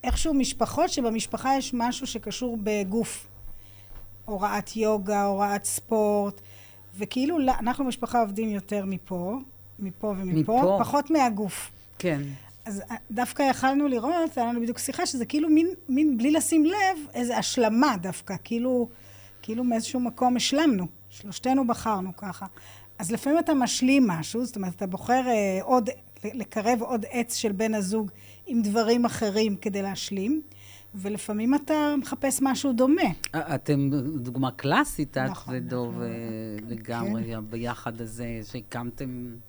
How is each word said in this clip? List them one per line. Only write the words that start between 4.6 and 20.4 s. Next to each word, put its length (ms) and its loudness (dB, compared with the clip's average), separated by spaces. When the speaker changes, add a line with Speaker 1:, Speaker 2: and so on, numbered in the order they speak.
Speaker 1:
יוגה, 460 2
הוראת 420 0
ספורט, 760 0
וכאילו, 420 0
לא, 200 4
אנחנו 260 0
משפחה 360 0
עובדים 280 0
יותר 360 -4
מפה, 520 -4
מפה 280 -6
ומפה, 400 2
Speaker 2:
מפה. 220 6
Speaker 1:
פחות 320 0
מהגוף. 600 0
Speaker 2:
כן. 220 0
Speaker 1:
אז, 260 -8
אה, 40 -8
דווקא 320 0
יכלנו 440 4
לראות, 500 0
היה 100 2
לנו 140 -2
בדיוק 180 -4
שיחה, 260 -2
שזה 200 -2
כאילו 240 0
מין, 180 6
מין 280 4
בלי 140 4
לשים 340 4
לב, 320 2
איזה 240 -2
השלמה 640 4
דווקא, 420 -8
כאילו, 460 0
כאילו 220 -4
מאיזשהו 360 0
מקום 380 2
השלמנו, 500 2